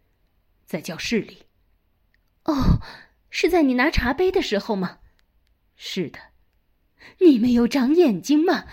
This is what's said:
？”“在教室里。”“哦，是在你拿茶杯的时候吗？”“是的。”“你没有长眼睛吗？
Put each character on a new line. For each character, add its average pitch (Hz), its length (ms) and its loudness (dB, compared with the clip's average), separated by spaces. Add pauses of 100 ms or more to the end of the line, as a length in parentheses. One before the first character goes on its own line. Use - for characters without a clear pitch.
(680)
？”“在 175 140 -10
教 160 180 -12
室 226 220 -4
里。 - 260 -16 (1000)
”“哦， 277 360 0 (500)
是 - 180 -2
在 339 140 2
你 262 120 0
拿 254 160 0
茶 247 220 -2
杯 370 180 -2
的 370 120 -2
时 202 160 -4
候 202 180 -6
吗 185 220 -8 (760)
？”“是 - 360 -10
的。 - 80 -20 (1000)
”“你 302 180 8
没 240 160 0
有 233 120 2
长 262 280 0
眼 277 260 4
睛 302 240 2
吗？ 339 280 0